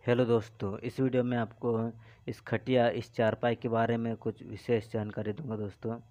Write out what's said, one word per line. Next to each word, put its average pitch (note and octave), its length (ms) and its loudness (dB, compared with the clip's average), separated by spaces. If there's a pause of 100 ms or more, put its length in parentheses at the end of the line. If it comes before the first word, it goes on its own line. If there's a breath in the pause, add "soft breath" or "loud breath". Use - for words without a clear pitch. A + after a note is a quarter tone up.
हेलो B2 180 4
दोस्तों, A2 540 0
इस A2+ 220 -8
वीडियो B2+ 240 2
में B2 140 0
आपको A2+ 540 -2 (360 loud breath)
इस A2+ 120 -8
खटिया, A#2+ 480 2
इस A2 260 -4
चारपाई A2+ 400 2
के A#2 140 -4
बारे A2+ 280 2
में A2+ 200 -2
कुछ - 260 -6
विशेष G#2+ 500 -2
जानकारी G#2+ 400 -4
दूंगा A2 240 -6
दोस्तों। G#2+ 420 -6 (120)